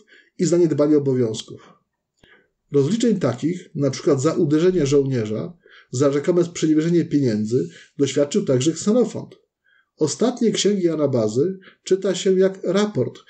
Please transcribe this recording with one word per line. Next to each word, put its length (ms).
i 80
zaniedbanie 520
obowiązków. 760
Rozliczeń 480
takich, 560
na 160
przykład 300
za 120
uderzenie 520
żołnierza, 720
za 200
rzekome 320
sprzeniewierzenie 640
pieniędzy, 640
doświadczył 480
także 260
Ksenofont. 640
Ostatnie 540
księgi 380
Anabazy 720
czyta 320
się 240
jak 240
raport 560